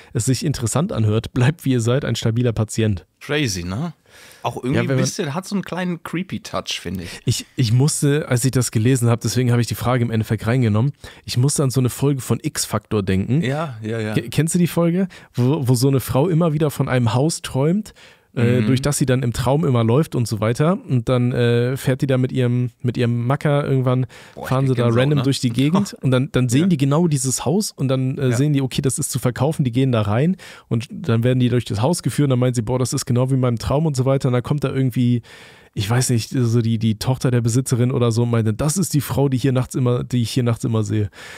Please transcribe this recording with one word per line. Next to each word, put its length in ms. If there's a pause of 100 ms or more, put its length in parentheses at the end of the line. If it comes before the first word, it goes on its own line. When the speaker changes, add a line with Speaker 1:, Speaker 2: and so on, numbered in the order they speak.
(140)
Speaker 1:
es 140
sich 180
interessant 480
anhört. 420
Bleibt 300
wie 80
ihr 80
seid, 240
ein 100
stabiler 380
Patient. 520 (160)
Speaker 2:
Crazy, 440
ne? 300 (500)
Auch 140
irgendwie 180
Speaker 1:
Ja, 60
wenn 80
Speaker 2:
ein 40
Speaker 1:
man 100
Speaker 2:
bisschen, 300
hat 100
so 120
einen 80
kleinen 400
creepy 340
Touch, 420
finde 220
ich. 220
Speaker 1:
Ich, 220 (100)
ich 160
musste, 560
als 160
ich 80
das 180
gelesen 380
habe, 160
deswegen 260
habe 100
ich 60
die 80
Frage 300
im 80
Endeffekt 340
reingenommen, 460 (320)
ich 120
musste 280
an 60
so 100
eine 100
Folge 300
von 200
X-Factor 640
denken. 400
Speaker 2:
Ja, 400
ja, 160
ja. 160
Speaker 1:
Ke-, 160
kennst 240
du 60
die 80
Folge? 400 (260)
Wo, 320
wo 80
so 140
eine 100
Frau 300
immer 240
wieder 180
von 180
einem 240
Haus 300
träumt, 500 (440)
äh, 240
Speaker 2:
Mhm. 60
Speaker 1:
durch 160
das 160
sie 80
dann 160
im 100
Traum 320
immer 180
läuft 320
und 140
so 120
weiter. 460
Und 220
dann, 240
äh, 460
fährt 240
die 40
da 120
mit 140
ihrem, 360 (140)
mit 160
ihrem 280
Macker 400
irgendwann, 380 (300)
Speaker 2:
Boah, 80
ich 80
Speaker 1:
fahren 160
sie 80
Speaker 2:
krieg 20
Speaker 1:
da 120
Speaker 2:
Gänsehaut, 140
Speaker 1:
random 180
Speaker 2:
ne? 40
Speaker 1:
durch 160
die 80
Gegend 460
Speaker 2:
<laughs> 80
Speaker 1:
und 80
dann, 220
dann 180
sehen 140
Speaker 2:
Ja. 20
Speaker 1:
die 100
genau 320
dieses 380
Haus 260
und 160
dann, 300
äh, 100
Speaker 2:
Ja. 80
Speaker 1:
sehen 160
die, 80
okay, 220
das 160
ist 120
zu 80
verkaufen, 460
die 80
gehen 180
da 120
rein 340 (320)
und 220
dann 340
werden 160
die 80
durch 160
das 160
Haus 220
geführt 240
und 60
dann 60
meinen 140
sie, 80
boah, 180
das 140
ist 140
genau 240
wie 60
in 40
meinem 180
Traum 280
und 100
so 80
weiter. 240
Und 60
dann 80
kommt 220
da 40
irgendwie, 540 (500)
ich 160
weiß 220
nicht, 180
so 320
die, 180
die 200
Tochter 320
der 100
Besitzerin 500
oder 220
so 120
und 80
meinte, 200
das 240
ist 160
die 80
Frau, 300
die 80
hier 140
nachts 220
immer, 300
die 160
ich 100
hier 120
nachts 200
immer 200
sehe. 260 (300)